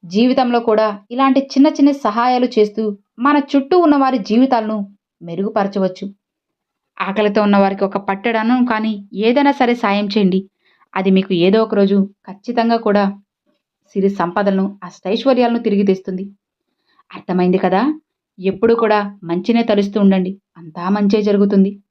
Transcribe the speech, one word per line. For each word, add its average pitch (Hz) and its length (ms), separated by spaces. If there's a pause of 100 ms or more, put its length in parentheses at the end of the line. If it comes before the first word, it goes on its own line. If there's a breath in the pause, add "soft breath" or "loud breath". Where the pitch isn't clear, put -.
జీవితంలో 240 560
కూడా 214 380 (120)
ఇలాంటి 269 300
చిన్న 269 260
చిన్న 294 260
సహాయాలు 247 520 (140)
చేస్తూ 208 400 (200)
మన 285 240 (140)
చుట్టూ 277 220
ఉన్న 311 180
వారి 262 220
జీవితాలను 214 800 (260)
మెరుగుపరచవచ్చు. 196 920 (880)
ఆకలితో 208 420
ఉన్న 202 140
వారికి 196 280
ఒక 196 120
పట్టెడన్నం 220 680
కానీ 220 500
ఏదైనా 247 380
సరే 247 220
సాయం 208 320
చేయండి. 190 440 (440)
అది 190 160
మీకు 190 240
ఏదో 190 280
ఒక 220 120
రోజు 196 340 (220)
ఖచ్చితంగా 233 460
కూడా 202 420 (680)
సిరి 196 200
సంపదలను, 196 760
అష్టైశ్వర్యాలను 240 720
తిరిగి 202 240
తెస్తుంది. 190 480 (840)
అర్థమైంది 180 440
కదా? 214 420 (380)
ఎప్పుడూ 190 360
కూడా 208 500
మంచినే 180 380
తలుస్తూ 202 380
ఉండండి, 190 380 (180)
అంతా 170 320
మంచే 208 340
జరుగుతుంది. 202 680